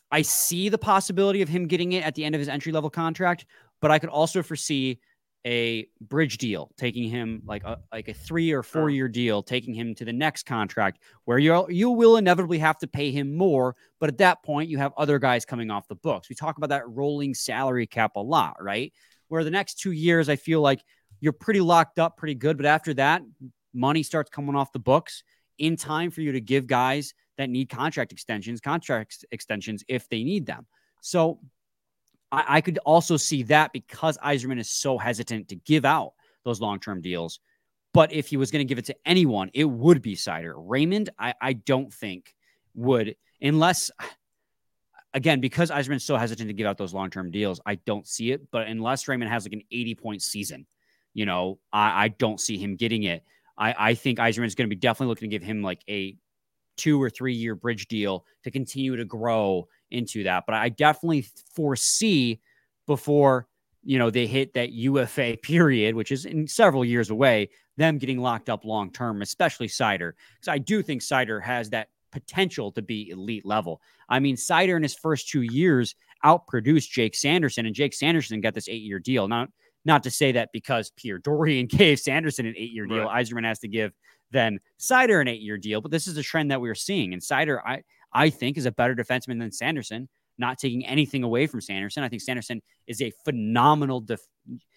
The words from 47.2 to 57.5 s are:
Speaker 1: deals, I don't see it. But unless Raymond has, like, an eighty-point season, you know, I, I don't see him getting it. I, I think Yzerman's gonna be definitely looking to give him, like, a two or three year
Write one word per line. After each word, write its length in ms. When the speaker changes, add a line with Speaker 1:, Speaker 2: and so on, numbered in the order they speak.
Speaker 1:
deals, 340
I 100
don't 320
see 240
it. 200
But 160
unless 400
Raymond 220
has, 160
like, 80
an 80
eighty-point 520
season, 420
you 120
know, 340
I, 340
I 20
don't 320
see 180
him 180
getting 280
it. 200
I, 200
I 160
think 240
Yzerman's 380
gonna 120
be 80
definitely 360
looking 180
to 60
give 80
him, 180
like, 260
a 300
two 240
or 80
three 280
year 180